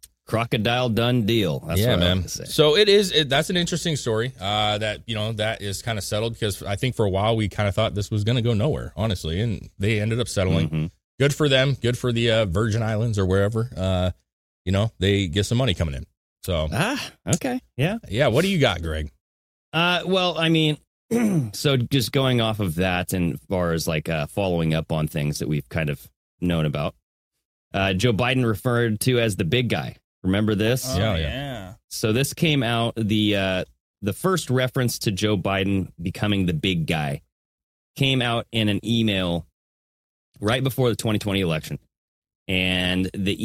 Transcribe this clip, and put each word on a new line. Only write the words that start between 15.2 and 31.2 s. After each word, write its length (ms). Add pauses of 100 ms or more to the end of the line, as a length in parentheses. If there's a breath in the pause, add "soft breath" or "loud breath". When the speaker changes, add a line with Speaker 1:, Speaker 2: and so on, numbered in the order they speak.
Speaker 2:
get 160
some 120
money 160
coming 220
in. 100 (400)
So 260
Speaker 1:
Ah, 400 (260)
okay. 240 (180)
Yeah. 180 (140)
Speaker 2:
yeah. 160
What 160
do 60
you 100
got, 240
Greg? 280 (600)
Speaker 1:
Uh, 320
well, 340
I 120
mean, 260 (340)
<clears throat> 440
so 240
just 340
going 300
off 180
of 140
that, 400
and 200
as 140
far 240
as, 160
like, 220
uh, 160
following 480
up 180
on 160
things 300
that 100
we've 220
kind 180
of 180 (360)
known 240
about, 280 (800)
uh, 220
Joe 180
Biden 340
referred 540
to 200
as 160
the 80
big 260
guy. 260 (280)
Remember 320
this? 320
Speaker 3:
Oh, 100
Speaker 2:
Yeah, 180
yeah. 120